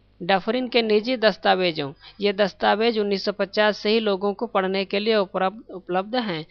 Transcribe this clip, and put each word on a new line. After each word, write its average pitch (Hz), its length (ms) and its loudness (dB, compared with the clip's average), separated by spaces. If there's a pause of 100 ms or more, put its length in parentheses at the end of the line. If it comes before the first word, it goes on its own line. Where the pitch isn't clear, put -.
(220)
डफरिन 220 460 0
के 233 140 2
निजी 220 340 2
दस्तावेजों, 185 760 0 (280)
ये 202 120 2
दस्तावेज 214 680 0
उन्नीस 202 260 -2
सौ 202 80 -2
पचास 202 460 0
से 208 120 -2
ही 226 100 4
लोगों 202 340 0
को 233 120 -8
पढ़ने 190 380 0
के 202 140 -2
लिए 220 180 0
उपलब्ध, 190 540 -2
उपलब्ध 190 460 -6
हैं। 196 340 -4